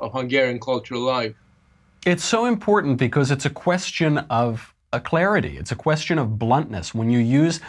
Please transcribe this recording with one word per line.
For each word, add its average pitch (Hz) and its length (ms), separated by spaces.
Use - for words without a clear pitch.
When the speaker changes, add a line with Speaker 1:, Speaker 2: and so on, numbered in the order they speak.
Speaker 1:
of 120 100
Hungarian 127 480
cultural 127 400
life. 123 340
Speaker 2:
It's 175 200
so 233 220
important 208 520
because 135 320
it's 139 160
a - 40
question 165 680
of 117 560
a 117 80
clarity. 165 560
It's - 160
a - 40
question 156 420
of 110 200
bluntness. 113 560
When 113 140
you 120 100
use 143 500